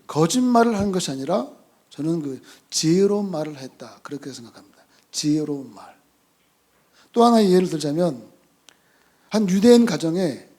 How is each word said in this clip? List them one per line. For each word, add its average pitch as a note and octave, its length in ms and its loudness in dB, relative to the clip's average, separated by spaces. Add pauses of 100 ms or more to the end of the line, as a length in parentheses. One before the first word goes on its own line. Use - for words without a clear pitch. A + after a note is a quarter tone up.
거짓말을 A#3 720 2
한 G3+ 140 -2
것이 F3+ 180 -4
아니라 E3 380 -6 (400)
저는 D#3+ 320 -6
그 C3+ 220 -10 (260)
지혜로운 G3 640 0
말을 D3+ 260 -8
했다, C3 460 -18
그렇게 C#3 300 -14
생각합니다. - 520 -20 (260)
지혜로운 D3 640 -4
말. - 240 -20 (1120)
또 A#3 120 4
하나의 A3 280 4
예를 F#3 160 4
들자면, D3+ 600 -4 (1000)
한 G#3 180 0
유대인 A#3 380 6
가정에 D#3+ 640 -4 (100)